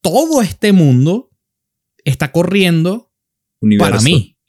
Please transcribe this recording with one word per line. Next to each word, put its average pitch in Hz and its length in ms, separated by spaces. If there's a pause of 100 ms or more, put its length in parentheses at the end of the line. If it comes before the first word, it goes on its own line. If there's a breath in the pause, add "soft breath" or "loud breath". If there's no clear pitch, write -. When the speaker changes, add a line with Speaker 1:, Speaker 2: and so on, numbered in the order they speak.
Speaker 1:
todo 269 420
este 208 300
mundo 160 580 (720)
está 143 280
corriendo 180 800 (480)
Speaker 2:
Universo. 104 300
Speaker 1:
para 110 120
mí. 135 340 (120)